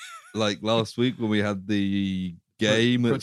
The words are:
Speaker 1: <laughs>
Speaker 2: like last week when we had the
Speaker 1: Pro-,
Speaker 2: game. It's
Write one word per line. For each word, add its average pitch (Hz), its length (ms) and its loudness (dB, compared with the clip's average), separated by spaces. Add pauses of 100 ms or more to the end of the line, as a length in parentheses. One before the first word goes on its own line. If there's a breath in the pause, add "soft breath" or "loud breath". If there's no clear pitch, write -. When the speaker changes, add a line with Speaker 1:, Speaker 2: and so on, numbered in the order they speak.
(120)
Speaker 1:
<laughs> - 240 -18
Speaker 2:
like 104 260 -2
last 110 380 0
week 123 180 2
when 110 140 -2
we 104 80 2
had 101 260 -2
the 98 720 0 (240)
Speaker 1:
Pro-, 107 100 2
Speaker 2:
game. 120 360 4
It's 117 40 4 (140)